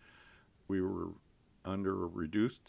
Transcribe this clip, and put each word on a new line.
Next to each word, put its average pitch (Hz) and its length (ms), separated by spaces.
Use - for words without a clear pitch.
We 95 140
were 90 280
under 95 380
a 87 40
reduced 92 600